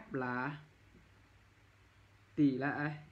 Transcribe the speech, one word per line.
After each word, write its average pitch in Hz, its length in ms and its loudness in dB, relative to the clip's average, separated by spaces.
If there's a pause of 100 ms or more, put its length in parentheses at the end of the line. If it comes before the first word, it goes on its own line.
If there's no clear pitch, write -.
(120)
là 131 480 -2 (1700)
tỷ 143 160 6
lệ 139 420 0 (200)